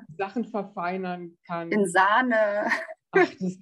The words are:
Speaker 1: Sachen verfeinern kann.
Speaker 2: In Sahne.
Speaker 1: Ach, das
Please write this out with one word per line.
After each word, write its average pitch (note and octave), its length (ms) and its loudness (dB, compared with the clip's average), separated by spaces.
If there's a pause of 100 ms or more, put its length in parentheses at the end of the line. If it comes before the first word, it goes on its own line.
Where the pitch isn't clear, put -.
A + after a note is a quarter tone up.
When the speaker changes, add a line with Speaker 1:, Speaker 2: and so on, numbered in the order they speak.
(180)
Speaker 1:
Sachen G3+ 280 -4
verfeinern F3+ 1000 -6
kann. E3+ 260 -6
Speaker 2:
In G3+ 160 2
Sahne. G#3+ 800 2 (440)
Speaker 1:
Ach, F#4 180 6 (100)
das F#3 220 -4